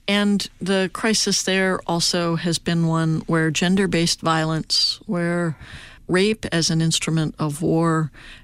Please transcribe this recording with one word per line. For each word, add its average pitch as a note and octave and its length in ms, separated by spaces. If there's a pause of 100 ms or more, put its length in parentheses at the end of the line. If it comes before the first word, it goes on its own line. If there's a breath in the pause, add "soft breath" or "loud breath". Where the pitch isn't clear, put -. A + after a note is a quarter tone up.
and G3+ 400 (120)
the F#3+ 320
crisis G#3+ 520
there F#3+ 420
also E3+ 480
has E3 240
been E3+ 300
one D#3+ 400
where D#3+ 240
gender-based F3 680
violence, D#3+ 840
where F3 500 (520 loud breath)
rape G3 420
as E3 180
an D#3+ 140
instrument D#3+ 560
of D3 240
war D#3+ 480 (340 loud breath)